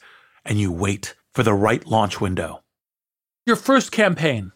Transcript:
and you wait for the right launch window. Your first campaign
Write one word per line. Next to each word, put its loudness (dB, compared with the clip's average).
and -2
you 0
wait -4
for -2
the 4
right 2
launch 0
window. -6
Your 2
first 2
campaign 0